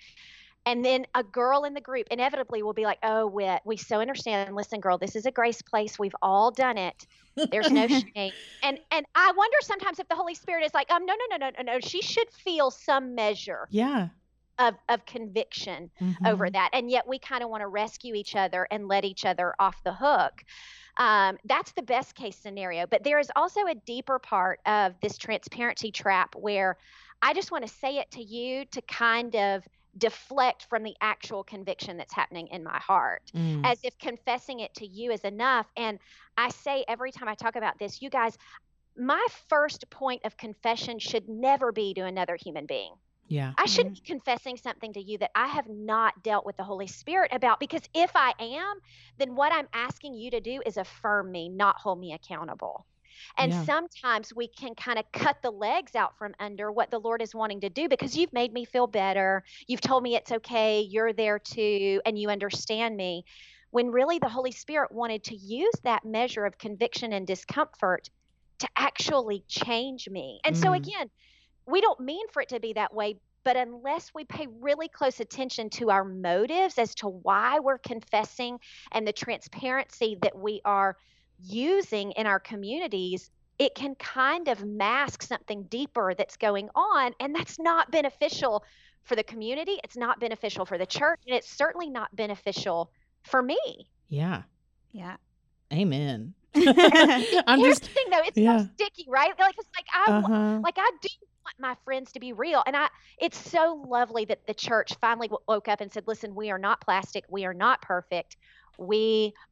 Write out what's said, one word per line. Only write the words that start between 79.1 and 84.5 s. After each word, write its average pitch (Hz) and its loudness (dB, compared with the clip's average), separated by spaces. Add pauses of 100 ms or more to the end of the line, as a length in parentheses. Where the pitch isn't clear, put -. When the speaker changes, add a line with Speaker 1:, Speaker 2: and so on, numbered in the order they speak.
Speaker 1:
transparency 240 -4
that 202 0
we 202 -4
are 196 2 (460)
using 220 -2
in 220 -4
our 196 4
communities, 202 -6 (300)
it 277 2
can 277 -6
kind 294 0
of 208 0